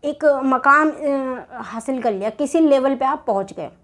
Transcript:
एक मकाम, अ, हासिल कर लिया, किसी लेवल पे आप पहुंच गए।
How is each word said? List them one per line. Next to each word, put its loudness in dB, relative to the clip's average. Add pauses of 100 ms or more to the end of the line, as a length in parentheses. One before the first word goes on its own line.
एक 0
मकाम, 4
अ, -4 (120)
हासिल -8
कर 0
लिया, -4
किसी -2
लेवल 4
पे -4
आप -2
पहुंच -2
गए। -10 (140)